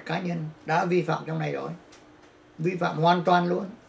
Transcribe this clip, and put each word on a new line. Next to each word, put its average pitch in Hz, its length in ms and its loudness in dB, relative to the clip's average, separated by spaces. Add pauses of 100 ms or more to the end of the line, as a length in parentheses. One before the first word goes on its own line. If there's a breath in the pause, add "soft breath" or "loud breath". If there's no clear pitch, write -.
cá 165 140 -4
nhân 175 260 -4 (200)
đã 170 200 2
vi 175 160 2
phạm 156 260 -2
trong 160 120 -4
này 151 120 -4
rồi. 139 180 -6 (880)
Vi 180 180 -2
phạm 165 220 -2
hoàn 170 260 4
toàn 175 240 4
luôn. 190 180 -2 (240)